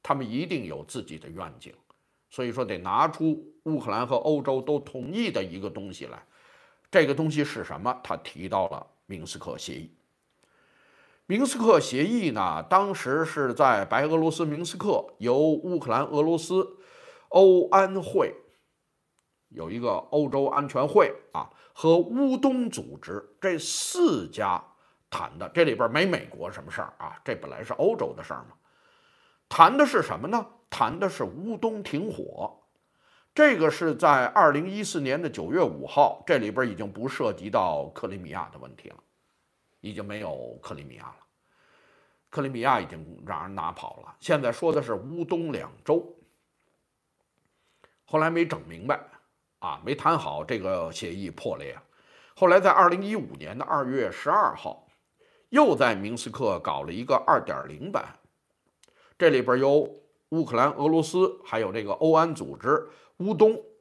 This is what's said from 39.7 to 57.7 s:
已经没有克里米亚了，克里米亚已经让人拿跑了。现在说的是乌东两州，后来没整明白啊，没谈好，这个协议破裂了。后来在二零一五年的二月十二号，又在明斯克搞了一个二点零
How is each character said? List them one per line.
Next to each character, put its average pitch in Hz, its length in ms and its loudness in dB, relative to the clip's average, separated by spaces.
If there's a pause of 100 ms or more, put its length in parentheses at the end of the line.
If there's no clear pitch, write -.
已 101 140 -12
经 104 100 -10
没 101 140 -12
有 64 420 -10
克 - 140 -14
里 71 80 -16
米 64 140 -18
亚 - 80 -20
了， 64 100 -18 (1120)
克 - 140 -6
里 139 60 -4
米 127 120 -8
亚 123 200 2
已 85 60 -8
经 80 380 -18
让 78 180 -8
人 95 120 -12
拿 82 160 -6
跑 - 340 -14
了。 - 160 -20
现 156 200 0
在 123 100 -2
说 160 220 -2
的 147 100 0
是 117 120 -4
乌 143 300 -8
东 165 280 -4
两 - 180 -10 (140)
州， - 320 -2 (1900)
后 - 140 -2
来 156 100 2
没 170 160 2
整 156 240 -6
明 82 180 -14
白 143 140 -2 (600)
啊， 78 240 -8
没 - 100 -4
谈 160 240 2
好， 73 260 -8
这 120 140 -6
个 92 320 -4
协 85 240 -10
议 95 160 -10
破 85 260 -8
裂 69 180 -12
了。 - 80 -20 (520)
后 185 140 4
来 180 120 8
在 185 100 6
二 175 180 6
零 180 160 0
一 208 100 -6
五 180 220 -8
年 80 200 -12
的 135 80 -8
二 143 200 -2
月 127 260 -2
十 - 180 -6
二 180 280 2
号， - 300 -12 (640)
又 247 260 6
在 120 180 4
明 104 220 -6
斯 120 140 -10
克 110 280 -2
搞 71 240 -4
了 78 100 -8
一 113 120 -8
个 131 100 0 (120)
二 143 140 4
点 - 160 -6 (120)
零 101 240 -12